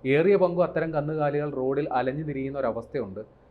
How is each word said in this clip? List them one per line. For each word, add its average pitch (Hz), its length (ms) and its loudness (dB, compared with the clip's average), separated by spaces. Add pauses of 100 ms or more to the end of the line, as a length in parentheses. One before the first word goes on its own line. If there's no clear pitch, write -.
ഏറിയ 165 300 6
പങ്കും 175 280 4
അത്തരം 160 300 0
കന്നുകാലികൾ 147 560 0
റോഡിൽ 139 440 -2
അലഞ്ഞു 131 300 0
തിരിയുന്ന 139 360 -6
ഒരവസ്ഥയുണ്ട്. 113 920 -6